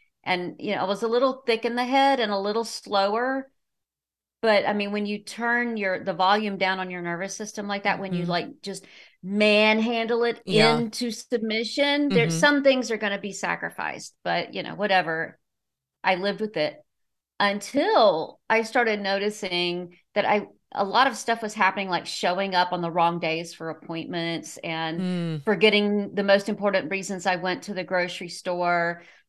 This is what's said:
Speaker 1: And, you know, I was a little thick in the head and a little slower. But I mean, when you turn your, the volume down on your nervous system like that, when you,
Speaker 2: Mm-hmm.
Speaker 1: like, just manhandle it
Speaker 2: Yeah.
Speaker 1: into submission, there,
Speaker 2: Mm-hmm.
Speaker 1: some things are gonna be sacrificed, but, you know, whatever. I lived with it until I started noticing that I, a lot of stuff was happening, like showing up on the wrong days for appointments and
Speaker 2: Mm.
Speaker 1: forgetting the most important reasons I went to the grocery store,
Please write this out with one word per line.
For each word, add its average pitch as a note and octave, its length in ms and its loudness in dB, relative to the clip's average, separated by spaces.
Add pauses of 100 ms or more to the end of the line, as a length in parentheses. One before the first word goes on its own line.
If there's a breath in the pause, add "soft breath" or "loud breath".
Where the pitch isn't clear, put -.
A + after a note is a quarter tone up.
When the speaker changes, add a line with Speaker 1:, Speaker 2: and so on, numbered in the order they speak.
(240)
Speaker 1:
And, F3+ 360 -2
you G3+ 160 -2
know, C3 60 -2
I - 40 0
was G3 180 -2
a A#3 60 0
little B3+ 360 2
thick A3+ 200 0
in A#3+ 100 -2
the B3 80 0
head C4+ 380 4
and G#3 100 0
a G3+ 80 -2
little G#3 240 -2
slower. A3 880 -2 (920)
But G#3 260 4
I E3+ 60 0
mean, G3+ 180 -2
when G#3 160 -2
you G#3 160 -4
turn A#3 520 -2
your, F#3+ 280 -2
the F#3 100 -4
volume G3 440 2
down F#3+ 220 0
on F#3 120 -6
your F3+ 100 -8
nervous F3 340 -6
system G#3 320 -10
like G3+ 160 -6
that, F#3 160 0
when F#3+ 140 -6
you, F3 80 -2
Speaker 2:
Mm-hmm. F3 100 -4
Speaker 1:
like, E3 300 -4
just F#3+ 240 -12 (380 loud breath)
manhandle G#3+ 1000 2
it A#3 220 -2
Speaker 2:
Yeah. A3 320 4
Speaker 1:
into A#3 340 -4
submission, A#3+ 1000 0
there, - 180 4
Speaker 2:
Mm-hmm. E3 100 0
Speaker 1:
some C#4+ 260 4
things B3+ 280 4
are A3 60 -2
gonna G3+ 220 -2
be G3 140 -8
sacrificed, - 920 -6
but, E3+ 300 -4
you F#3+ 100 -8
know, D#3+ 120 -8
whatever. E3 640 0 (640)
I F#3+ 120 2
lived F#3+ 240 -4
with G#3+ 160 -6
it D3+ 260 -4 (580)
until G3+ 1000 2 (100)
I A3+ 140 2
started A3 380 0
noticing F#3 960 -2 (180)
that G#3 100 2
I, G#3 220 2 (260)
a - 100 -2
lot A3 240 4
of A#3 80 -2
stuff A3+ 260 -4
was G#3+ 120 -8
happening, G3 360 2
like F3 160 -2
showing F#3+ 500 -2
up F3+ 180 2
on F3 80 -2
the E3+ 100 -2
wrong E3+ 280 2
days E3+ 340 -4
for D#3+ 160 -10
appointments E3 920 -6
and D#3+ 360 -4
Speaker 2:
Mm. E3+ 460 -4
Speaker 1:
forgetting G#3 680 2
the G3 100 0
most G3+ 260 4
important G3 420 0
reasons G3 340 -6
I F#3 120 2
went F3+ 260 -4
to G#3 100 -10
the F#3 100 -4
grocery F3+ 460 -2
store, F3 760 -2 (260 loud breath)